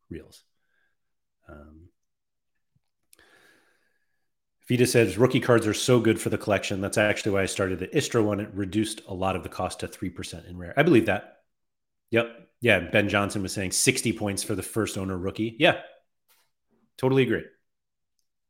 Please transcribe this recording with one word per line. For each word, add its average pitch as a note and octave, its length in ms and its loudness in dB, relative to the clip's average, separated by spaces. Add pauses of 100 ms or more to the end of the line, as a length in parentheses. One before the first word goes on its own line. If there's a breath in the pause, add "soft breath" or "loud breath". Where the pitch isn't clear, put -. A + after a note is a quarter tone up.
reels. - 340 -16 (1040)
Um, D2+ 400 -20 (2750 soft breath)
Vita B2 180 4
says, A2 320 4
"Rookie B2+ 220 4
cards A2+ 260 4
are G#2 80 0
so B2 280 2
good A2 180 2
for A2+ 100 -6
the G#2 80 -2
collection. G2 440 -2
That's G2 160 -4
actually G#2 340 2
why G2 120 2
I - 20 0
started F#2 340 -2
the F#2 160 -6
Istra B2 260 0
one. G#2 200 0
It G#2+ 120 -8
reduced G2+ 540 -4
a G2+ 60 -12
lot F#2 240 -2
of D#2+ 60 -10
the - 60 -14
cost - 300 -8
to F2+ 80 -8
three - 220 -12
percent F2+ 360 -14
in F2 120 -16
rare." F2 180 -14
I C#3+ 80 4
believe D3 220 6
that. - 320 -4 (720)
Yep. - 380 -2 (100)
Yeah, G#2+ 200 4
Ben G2+ 280 2
Johnson G2+ 340 0
was F#2 120 -6
saying F#2+ 180 -4
sixty B2+ 400 0
points G2+ 320 -4
for G#2+ 120 -6
the F#2 80 -6
first - 340 -4
owner F#2+ 200 -6
rookie. G#2+ 400 -6
Yeah. D3+ 220 2 (1200)
Totally C3 260 4
agree. A#2 220 -2 (1040)